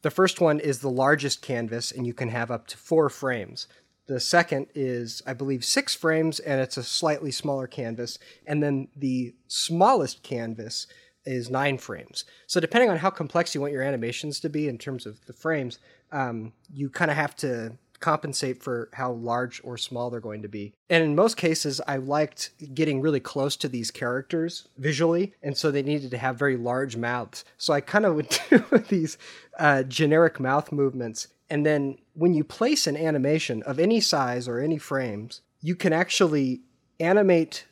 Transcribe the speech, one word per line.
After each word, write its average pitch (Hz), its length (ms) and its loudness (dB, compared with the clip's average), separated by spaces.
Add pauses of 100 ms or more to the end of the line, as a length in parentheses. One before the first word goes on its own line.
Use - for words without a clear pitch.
The 151 80 0
first 185 300 2
one 151 200 4
is 139 200 -2
the 135 100 -2
largest 135 520 2
canvas, 117 480 -4
and 127 160 -6
you 120 80 -4
can 123 140 -6
have 117 220 -4
up 117 180 -8
to - 80 -16
four 160 320 2
frames. - 580 -6 (400)
The 127 140 -4
second 151 540 0
is, 123 520 -6
I 135 60 -8
believe, 131 320 -6
six - 300 0
frames, 160 460 2
and 139 200 -2
it's 131 160 -4
a 131 60 -6
slightly 151 480 -2
smaller 135 360 -4
canvas. 120 520 -8 (280)
And 147 160 0
then 139 320 0
the 127 400 -4 (140)
smallest 175 760 2
canvas 113 640 -8 (380)
is 123 240 -4
nine 131 300 0
frames. - 460 -12 (220)
So - 140 0
depending 226 300 4
on 170 80 2
how 175 100 2
complex 170 460 -2
you 139 80 -2
want 143 100 -4
your 131 100 -2
animations 135 580 -4
to 160 100 -4
be 151 180 -2
in 123 80 -6
terms 127 300 -10
of 107 180 -16
the - 80 -20
frames, 143 460 -4 (340)
um, 117 400 -6 (180)
you 139 200 -6
kinda 156 240 0
have 147 220 -2
to 117 420 -6 (220)
compensate 143 640 -2
for 120 300 -6
how 131 200 -6
large 120 520 -4
or 120 140 -10
small 120 320 -6
they're 120 100 -8
going 107 220 -10
to 104 60 -10
be. 104 260 -10 (160)
And 170 120 6
in 147 140 2
most 226 220 4
cases, 156 500 0
I 143 80 -2
liked 143 540 -2 (240)
getting 151 260 0
really 143 200 2
close 143 360 -2
to 151 120 -4
these 117 220 -4
characters 139 840 -4
visually, 165 560 2 (100)
and 143 140 -4
so 156 140 2
they 139 120 0
needed 139 280 -2
to 123 80 -6
have 123 200 -2
very 135 200 0
large 120 400 -2
mouths. 117 440 -6 (140)
So - 160 -2
I 143 80 4
kinda 202 320 2
would 151 160 -2
<laughs> - 220 0
do - 120 10 (280)
these, 160 260 0 (420)
uh, 139 260 6
generic 156 540 4
mouth 135 340 0
movements. 131 560 -2 (200)
And 147 160 0
then 143 320 2 (180)
when 170 200 4
you 147 100 2
place - 420 0
an 143 100 -2
animation 147 640 0
of 135 160 -4
any 214 220 4
size 123 480 0
or 120 120 -2
any 156 180 0
frames, 117 640 -6 (220)
you 170 120 -2
can 175 200 2
actually 151 640 2 (400)
animate 175 720 4